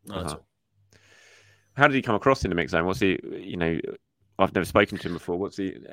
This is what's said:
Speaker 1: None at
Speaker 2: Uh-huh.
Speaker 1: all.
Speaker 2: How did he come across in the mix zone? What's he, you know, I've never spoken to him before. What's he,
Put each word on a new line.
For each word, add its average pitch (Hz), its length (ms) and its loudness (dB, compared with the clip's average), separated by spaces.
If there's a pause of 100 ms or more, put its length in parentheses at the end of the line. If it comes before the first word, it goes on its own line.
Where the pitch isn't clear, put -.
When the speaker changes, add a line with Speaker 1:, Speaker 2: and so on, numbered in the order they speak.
Speaker 1:
None 101 140 -10
at 90 60 -6
Speaker 2:
Uh-huh. 73 100 -8
Speaker 1:
all. - 120 -20 (1300)
Speaker 2:
How 143 120 6
did 139 80 4
he 131 60 2
come 110 140 0
across 135 280 2
in 98 60 0
the 87 60 -2
mix 82 160 0
zone? 85 140 2
What's 92 140 -2
he, 95 200 2 (120)
you 92 260 -12
know, 82 220 0 (600)
I've 95 160 2
never 90 100 0
spoken 104 320 2
to - 100 -8
him 87 60 -6
before. 87 240 -6
What's 95 200 -6
he, 95 200 -6 (160)